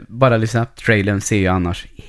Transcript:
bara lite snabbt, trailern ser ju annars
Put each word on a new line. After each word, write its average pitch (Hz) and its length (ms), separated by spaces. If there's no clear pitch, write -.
bara 120 280
lite 110 140
snabbt, 117 340
trailern 101 360
ser - 160
ju 95 100
annars 90 400